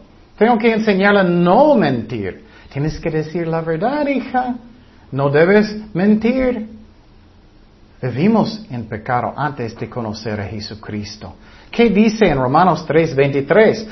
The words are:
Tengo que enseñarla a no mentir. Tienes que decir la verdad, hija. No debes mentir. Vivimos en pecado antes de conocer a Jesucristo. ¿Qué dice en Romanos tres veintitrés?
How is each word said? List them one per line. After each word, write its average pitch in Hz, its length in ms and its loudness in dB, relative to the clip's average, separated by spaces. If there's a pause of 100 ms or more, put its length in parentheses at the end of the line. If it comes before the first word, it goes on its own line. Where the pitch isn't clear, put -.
(380)
Tengo 226 200 4
que 226 160 2
enseñarla 202 460 2
a 190 40 2
no 180 500 4
mentir. 120 680 -2 (260)
Tienes 151 300 -6
que 170 100 -6
decir 156 380 -4
la 160 140 -4
verdad, 220 440 -2
hija. 254 480 -4 (560)
No 139 200 -2
debes 202 460 4 (180)
mentir. 220 760 0 (1300)
Vivimos 151 600 0 (100)
en 120 140 -10
pecado 117 500 -4
antes 127 420 -6
de 117 120 -10
conocer 107 520 -8
a 98 40 -6
Jesucristo. 104 880 -12 (380)
¿Qué 233 180 2
dice 214 380 2
en 147 120 2
Romanos 160 480 2
tres 147 300 2
veintitrés? 143 760 2